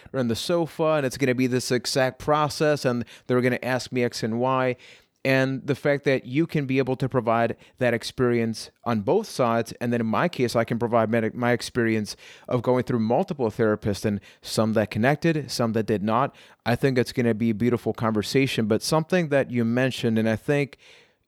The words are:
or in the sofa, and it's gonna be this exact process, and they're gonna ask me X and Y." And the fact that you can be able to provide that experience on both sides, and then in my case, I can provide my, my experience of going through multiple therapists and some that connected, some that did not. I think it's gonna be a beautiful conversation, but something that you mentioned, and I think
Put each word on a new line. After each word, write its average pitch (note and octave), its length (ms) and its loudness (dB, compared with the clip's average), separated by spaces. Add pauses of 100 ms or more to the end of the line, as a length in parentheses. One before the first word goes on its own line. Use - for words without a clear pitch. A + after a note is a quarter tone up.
(140)
or C3 60 -2
in A#2+ 80 0
the A2+ 80 0
sofa, E3 580 0
and D3 140 0
it's - 100 -4
gonna B2+ 180 2
be B2+ 120 2
this B2 240 -2
exact B2+ 480 0
process, D3+ 680 0
and A#2+ 180 0 (220)
they're B2+ 160 2
gonna B2 220 2
ask B2 280 -4
me B2+ 120 0
X - 180 -4
and A#2 180 -2
Y." B2+ 360 0 (500)
And C3+ 400 0
the C#3 80 0
fact C#3+ 300 0
that C3 240 0
you C#3+ 180 0
can D3 220 -4
be C3 100 0
able C3 200 0
to C3 120 -2
provide A#2 480 2 (220)
that A#2+ 160 2
experience A#2 760 -2 (140)
on A#2 180 0
both F3 240 2
sides, A#2 560 0
and A#2+ 100 -2
then A#2+ 80 0
in A2+ 60 -2
my A2+ 240 0
case, B2 260 -2
I A2+ 80 4
can A#2+ 140 -2
provide A2+ 320 2
my, A2+ 240 0
my A#2+ 180 0
experience A2+ 640 -2 (320)
of B2 140 0
going B2+ 220 2
through B2 160 0
multiple B2 500 0
therapists G#2+ 560 0
and G2+ 140 0 (240)
some A2 300 0
that G#2 180 0
connected, D3 580 0
some A2+ 240 -2
that A2 140 0
did G#2 160 0
not. A#2 320 0 (280)
I A#2 120 2
think C3 240 2
it's A#2 120 0
gonna A#2 220 0
be A2+ 160 0
a A2 60 0
beautiful A2+ 360 0
conversation, A2+ 760 0
but A2 160 0
something D#3+ 460 0
that C#3 200 0
you A#2+ 160 0
mentioned, A#2+ 540 0
and A2 100 2
I A2 60 2
think C#3+ 420 -2 (500)